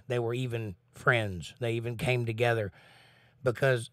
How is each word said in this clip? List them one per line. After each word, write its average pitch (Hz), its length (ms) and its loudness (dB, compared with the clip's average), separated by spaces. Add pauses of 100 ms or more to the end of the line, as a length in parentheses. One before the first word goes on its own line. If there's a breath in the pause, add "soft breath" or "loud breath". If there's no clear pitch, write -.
they 123 100 0
were 120 160 -2
even 117 400 -4 (180)
friends. 104 680 0
They 117 140 0
even 117 220 -4
came 123 300 0
together 113 460 0 (720 loud breath)
because 127 480 2